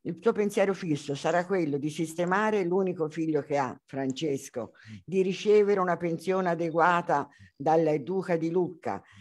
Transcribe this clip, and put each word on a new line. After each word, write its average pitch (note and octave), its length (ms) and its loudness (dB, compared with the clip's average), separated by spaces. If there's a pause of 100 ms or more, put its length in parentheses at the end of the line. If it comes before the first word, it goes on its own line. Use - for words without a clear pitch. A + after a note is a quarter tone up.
il E3+ 200 -8
suo A3+ 100 2
pensiero G3+ 420 0
fisso D3+ 420 -2
sarà E3+ 300 0
quello E3+ 320 0
di D3 120 -4
sistemare F3+ 720 0
l'unico F3 460 0
figlio D#3 320 -2
che C#3+ 160 -2
ha, C3 280 -2
Francesco, C3+ 880 -6 (300)
di F#3+ 180 0
ricevere G3+ 580 4
una F3+ 180 2
pensione F3 520 -2
adeguata E3 800 2 (280)
dal D3+ 480 2
duca F3+ 340 -2
di D#3+ 120 -2
Lucca, E3+ 540 -4 (180)